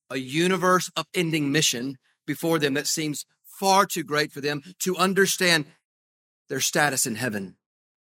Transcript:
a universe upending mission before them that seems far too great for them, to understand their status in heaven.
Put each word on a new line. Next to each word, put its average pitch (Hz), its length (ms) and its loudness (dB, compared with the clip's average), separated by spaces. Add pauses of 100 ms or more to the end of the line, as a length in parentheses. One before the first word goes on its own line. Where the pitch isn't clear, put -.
a 131 80 -8
universe 170 800 2
upending 160 540 -2
mission 135 480 -2 (280)
before 165 320 0
them 143 160 0
that 147 120 -2
seems 151 400 -4 (180)
far 196 420 4
too 170 180 -6
great 147 280 -2
for 143 80 -12
them, 143 220 -4 (160)
to 180 180 -2
understand 180 720 2 (800)
their 135 120 -4
status 143 460 0
in 113 100 -4
heaven. 104 400 -6 (520)